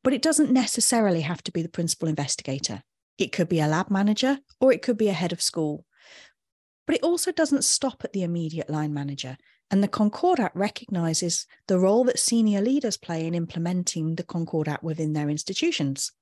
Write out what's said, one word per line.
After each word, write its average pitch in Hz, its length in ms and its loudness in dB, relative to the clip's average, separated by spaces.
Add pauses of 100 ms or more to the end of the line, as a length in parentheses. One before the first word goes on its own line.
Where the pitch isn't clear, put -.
but 262 100 2
it 233 80 -2
doesn't 311 300 4
necessarily 226 680 2
have 160 220 -4
to - 80 -6
be 170 100 -2
the 165 80 -6
principal 170 400 -2
investigator. 139 760 -4 (340)
It - 140 0
could 170 160 0
be 180 140 2
a - 60 2
lab 156 220 0
manager, 214 500 2 (200)
or 262 140 6
it 233 80 0
could 233 160 0
be 214 100 2
a 196 60 2
head 170 180 -2
of 170 100 -4
school. 156 440 -4 (1000)
But 320 100 2
it - 80 -2
also 339 280 0
doesn't 302 320 2
stop - 400 -2
at - 100 -10
the 196 100 -2
immediate 165 460 -4
line 151 240 -2
manager, 139 440 -8 (340)
and 196 100 4
the 202 60 2
Concordat 220 680 2
recognises 170 920 -2 (220)
the 185 120 2
role 202 260 4
that 247 140 0
senior 214 420 2
leaders 247 360 0
play 165 280 -6
in 165 100 -2
implementing 170 800 -2
the 170 80 -6
Concordat 160 600 -4
within 156 300 -2
their 147 160 -2
institutions. 151 840 -2 (100)